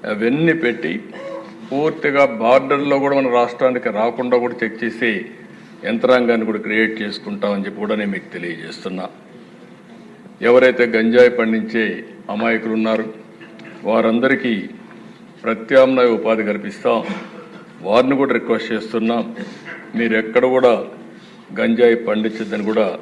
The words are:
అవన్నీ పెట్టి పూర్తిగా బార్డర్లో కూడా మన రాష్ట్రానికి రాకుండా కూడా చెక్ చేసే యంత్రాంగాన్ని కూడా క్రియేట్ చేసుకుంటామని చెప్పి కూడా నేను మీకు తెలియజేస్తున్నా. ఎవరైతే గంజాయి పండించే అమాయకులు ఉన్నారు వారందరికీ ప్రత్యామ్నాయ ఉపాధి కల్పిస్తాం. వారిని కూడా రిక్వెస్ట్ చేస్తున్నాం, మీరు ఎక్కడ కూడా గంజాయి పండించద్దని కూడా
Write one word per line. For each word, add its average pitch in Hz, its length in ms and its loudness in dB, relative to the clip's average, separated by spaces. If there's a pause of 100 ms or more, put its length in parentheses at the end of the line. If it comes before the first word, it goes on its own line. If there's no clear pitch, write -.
(120)
అవన్నీ 135 420 2 (100)
పెట్టి - 280 -2 (760)
పూర్తిగా 143 560 0 (180)
బార్డర్లో 139 600 4
కూడా 139 160 2
మన 135 100 2 (120)
రాష్ట్రానికి 123 500 0 (100)
రాకుండా 123 420 0
కూడా 120 200 -4
చెక్ 110 200 -6
చేసే 117 300 -2 (760)
యంత్రాంగాన్ని 117 640 2
కూడా 104 180 -2
క్రియేట్ 110 360 0
చేసుకుంటామని 101 640 -4
చెప్పి 98 180 -10
కూడా 104 160 -2
నేను 101 140 -4
మీకు 92 200 -10
తెలియజేస్తున్నా. 87 720 -10 (1400)
ఎవరైతే 123 360 6 (120)
గంజాయి 117 420 6
పండించే 110 460 0 (500)
అమాయకులు 113 440 -2
ఉన్నారు 110 280 0 (840)
వారందరికీ 117 640 2 (920)
ప్రత్యామ్నాయ 123 720 4
ఉపాధి 110 340 0
కల్పిస్తాం. 104 500 -2 (840)
వారిని 127 340 2
కూడా 135 180 0
రిక్వెస్ట్ 110 360 -2
చేస్తున్నాం, 113 500 -2 (760)
మీరు 113 240 0
ఎక్కడ 117 220 2 (120)
కూడా 123 180 6 (840)
గంజాయి 117 380 4 (100)
పండించద్దని 107 640 -4
కూడా 107 160 2 (160)